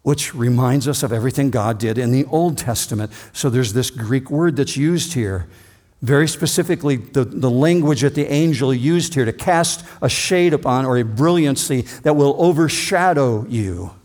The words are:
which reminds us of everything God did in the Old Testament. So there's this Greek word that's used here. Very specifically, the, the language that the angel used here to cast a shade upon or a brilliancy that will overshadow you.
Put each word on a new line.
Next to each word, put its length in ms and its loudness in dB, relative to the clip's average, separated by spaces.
which 320 -2
reminds 540 2
us 160 -2
of 100 -2
everything 380 0
God 260 0
did 220 -2
in 120 0
the 140 2
Old 320 0
Testament. 540 -4
So 200 -2
there's 220 0
this 180 -2
Greek 400 -4
word 240 0
that's 200 -2
used 380 0
here. 340 -4
Very 260 2
specifically, 680 -2
the, 280 -2
the 280 -2
language 500 2
that 140 2
the 180 -2
angel 400 2
used 400 0
here 120 2
to 80 -2
cast 520 0
a 80 0
shade 460 2
upon 300 0
or 120 2
a 60 2
brilliancy 760 0
that 140 2
will 240 4
overshadow 1080 2
you. 440 -6